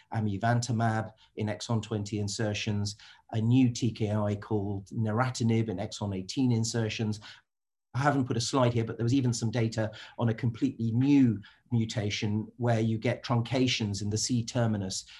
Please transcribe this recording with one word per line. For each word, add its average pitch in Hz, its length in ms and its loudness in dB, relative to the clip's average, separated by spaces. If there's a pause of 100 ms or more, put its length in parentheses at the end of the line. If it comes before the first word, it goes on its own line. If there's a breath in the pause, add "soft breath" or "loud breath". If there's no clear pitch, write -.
(140 loud breath)
amivantamab 110 1000 0 (260 soft breath)
in 104 100 -2
exon 107 340 -2
twenty 104 380 -4
insertions, 104 760 -2 (360 loud breath)
a 110 100 -2
new 123 280 6
T 120 220 0
K 104 200 -2
I 104 240 0
called 101 580 -4
neratinib 113 760 0
in 90 80 -4
exon 101 380 -6
eighteen 123 360 0
insertions. 113 680 0 (760 loud breath)
I 123 40 -2
haven't 135 260 2
put 123 120 -2
a 117 40 0
slide 123 320 4
here, 113 100 2
but - 140 -6
there 113 60 -2
was 117 100 2
even 123 200 4
some 117 180 -2
data 113 400 0 (260 loud breath)
on 113 120 2
a 110 40 2
completely 117 580 -2
new 127 480 6 (320 loud breath)
mutation 107 760 0 (100)
where 117 220 2
you 113 180 2
get 117 260 -2
truncations 120 800 0
in 104 80 -4
the 107 80 0
C 120 260 0
terminus. 107 640 -2 (140 loud breath)